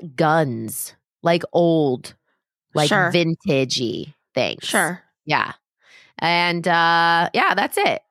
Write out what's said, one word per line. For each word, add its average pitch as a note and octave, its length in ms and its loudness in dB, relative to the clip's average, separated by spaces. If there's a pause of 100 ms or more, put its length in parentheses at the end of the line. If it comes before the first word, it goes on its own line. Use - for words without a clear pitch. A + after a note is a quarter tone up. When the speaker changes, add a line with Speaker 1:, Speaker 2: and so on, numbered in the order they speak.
(160)
Speaker 1:
guns. C#3 800 -2 (300)
Like, E3+ 200 0 (100)
old, D#3+ 600 0 (600)
like, D3+ 140 2
Speaker 2:
Sure. F#3 220 0
Speaker 1:
vintagey C#3 1000 -2 (220)
things. G#2 300 -4
Speaker 2:
Sure. E3+ 360 -4 (240)
Speaker 1:
Yeah. D3 280 -2 (640)
And, E3+ 480 0
uh, E3+ 680 2
yeah, B3+ 220 2
that's C4+ 220 -2
it. - 340 -2